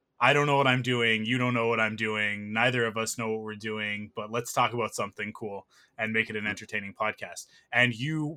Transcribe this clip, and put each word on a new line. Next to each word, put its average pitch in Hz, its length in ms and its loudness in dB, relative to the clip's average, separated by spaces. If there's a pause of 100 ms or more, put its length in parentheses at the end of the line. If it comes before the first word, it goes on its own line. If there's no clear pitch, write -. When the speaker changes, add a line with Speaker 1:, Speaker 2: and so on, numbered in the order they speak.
(200)
Speaker 1:
I 123 140 8
don't 147 140 4
know 143 100 4
what 139 100 6
I'm 127 160 4
doing. 117 420 2
You 123 120 0
don't 123 160 2
know 117 140 2
what 117 140 2
I'm 107 160 0
doing. 104 560 -2
Neither 120 320 2
of 110 120 -2
us 113 200 -2
know 113 160 -2
what 110 80 -4
we're 107 140 -8
doing, 107 600 -6
but 107 160 -8
let's 117 220 -4
talk 120 200 2
about 113 220 -2
something 104 380 -6
cool 98 340 -10 (300)
and 110 160 -4
make 110 160 0
it 107 80 -6
an 101 60 -6
Speaker 2:
Hmm. 107 80 -2
Speaker 1:
entertaining 101 420 -8
podcast." 104 540 -6 (260)
And 123 200 4
you 151 440 -4